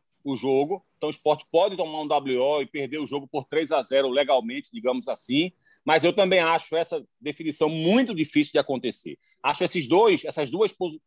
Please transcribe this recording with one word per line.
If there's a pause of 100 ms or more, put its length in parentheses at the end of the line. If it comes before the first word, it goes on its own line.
(240)
o
jogo. (120)
Então,
o
Sport
pode
tomar
um
W
O
e
perder
o
jogo
por
três
a
zero
legalmente,
digamos
assim. (340)
Mas
eu
também
acho
essa (140)
definição
muito
difícil
de
acontecer. (240)
Acho
esses
dois,
essas
duas
pos-,